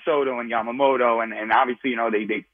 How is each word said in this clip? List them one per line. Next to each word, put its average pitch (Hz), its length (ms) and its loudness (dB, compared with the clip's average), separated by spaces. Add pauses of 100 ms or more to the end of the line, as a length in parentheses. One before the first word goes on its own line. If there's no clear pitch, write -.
Soto 139 360 0
and 117 100 -8
Yamamoto, 120 720 2
and, 113 100 -6
and 107 200 -4
obviously, 127 380 2
you 117 60 -2
know, 117 140 0
they, 107 140 0
they, 104 300 -4